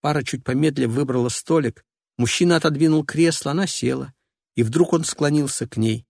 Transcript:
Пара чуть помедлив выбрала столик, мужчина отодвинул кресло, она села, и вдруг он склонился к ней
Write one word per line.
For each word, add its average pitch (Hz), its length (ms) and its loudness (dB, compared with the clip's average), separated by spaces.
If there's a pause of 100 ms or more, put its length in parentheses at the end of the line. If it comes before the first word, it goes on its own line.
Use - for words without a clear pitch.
Пара 147 220 -2
чуть - 200 -8
помедлив 139 460 0
выбрала 123 400 0
столик, 147 560 -2 (320)
мужчина 175 380 2
отодвинул 156 500 2
кресло, 156 460 0
она 180 160 -2
села, 131 460 -4 (420)
и 120 80 2
вдруг 131 300 2
он 165 100 2
склонился 147 640 -2
к - 100 -10
ней 110 320 -2